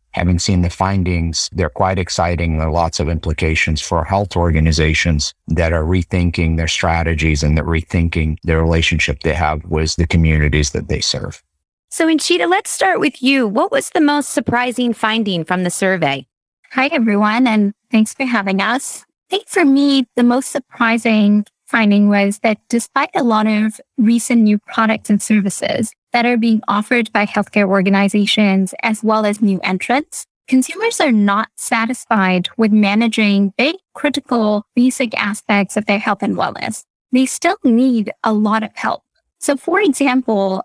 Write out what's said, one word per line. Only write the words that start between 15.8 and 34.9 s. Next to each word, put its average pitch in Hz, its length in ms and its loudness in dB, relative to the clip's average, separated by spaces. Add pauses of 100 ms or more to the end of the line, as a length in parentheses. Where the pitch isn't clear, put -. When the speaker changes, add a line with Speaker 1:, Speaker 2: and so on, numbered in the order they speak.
Speaker 3:
Hi, 262 160 0
everyone, 226 600 2
and 208 280 0 (160)
thanks 220 240 2
for 269 100 -6
having 196 380 -2
us. 233 420 -4 (260)
I 370 60 -2
think 403 120 -10
for 359 160 0
me, 277 500 4
the 247 100 2
most 247 260 2
surprising 226 960 0 (200)
finding 208 440 4
was 202 300 0
that 220 180 0 (100)
despite 269 460 -2
a 349 80 0
lot 220 240 2
of 214 340 0 (160)
recent 233 460 2
new 208 160 4
products 220 500 -2
and 208 140 2
services - 680 -2 (220)
that 240 140 0
are 247 100 2
being 220 320 2
offered 220 460 0
by 208 100 2
healthcare 208 420 0
organizations 196 1160 2
as 220 200 -2
well 220 220 2
as 208 160 -2
new 196 200 2
entrants, 240 680 -4 (220)
consumers 392 520 0
are 294 120 2
not 208 440 2
satisfied 220 1000 -2
with 214 140 2
managing 208 840 2
very 311 220 0 (160)
critical 226 720 -2 (100)
basic 247 420 0